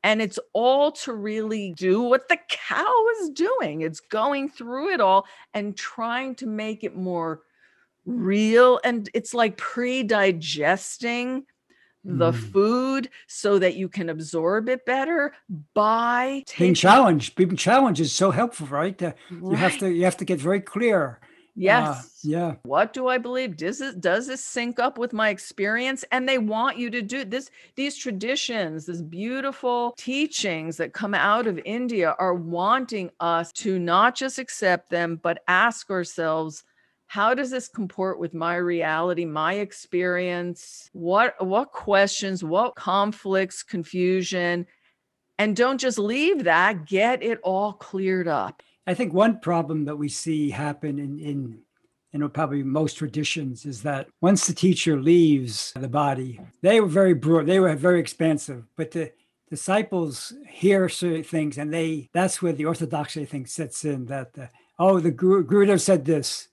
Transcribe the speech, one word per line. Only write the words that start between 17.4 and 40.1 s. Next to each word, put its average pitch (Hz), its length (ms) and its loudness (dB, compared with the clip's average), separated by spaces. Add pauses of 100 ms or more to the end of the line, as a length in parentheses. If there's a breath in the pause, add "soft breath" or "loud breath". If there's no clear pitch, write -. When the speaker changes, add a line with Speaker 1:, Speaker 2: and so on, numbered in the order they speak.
Speaker 2:
challenged 220 420 4
is 156 140 0
so 190 180 4
helpful, 214 360 -2
right? 160 340 -4
Uh, 170 100 -4 (180 loud breath)
you 175 260 -4
have - 160 2
Speaker 1:
Right. - 100 -8
Speaker 2:
to, 190 100 0
you 175 140 2
have 180 120 2
to 180 80 -6
get 175 140 -2
very 185 220 0
clear 196 580 0 (400 soft breath)
Speaker 1:
Yes. 185 280 4
Speaker 2:
Uh, 131 160 -6 (200)
yeah. 160 400 -2
Speaker 1:
What 170 300 0
do 254 140 -4
I 254 100 0
believe? 247 400 -6
Does 202 240 -6
it, 262 180 -10
does 180 280 0
this 262 180 -10
sync 240 340 -6
up 247 200 0
with 240 120 -4
my 214 180 0
experience? 220 840 -4
And 254 180 0
they 269 80 2
want 220 400 -2
you 240 140 -6
to 240 100 -4
do 240 240 -6
this. 247 240 -8 (260 soft breath)
These 277 220 -6
traditions, 208 880 -6
these 170 160 -8
beautiful 240 960 -4
teachings 202 800 -4
that 170 160 -4
come 202 220 -4
out 208 320 2
of 180 180 -4
India 220 540 0
are 180 160 2
wanting 185 760 -2 (100)
us 170 340 0
to 190 260 -2
not 185 360 4
just 262 220 -6
accept 185 540 -2
them, 170 320 -2
but 175 240 0
ask 208 420 2
ourselves, 165 760 -4 (440)
"How 214 260 2
does 262 160 -2
this 254 180 -6
comport 190 520 -6
with 170 160 -8
my 165 220 -2
reality, 170 680 0
my 156 300 -2
experience? 180 1400 -4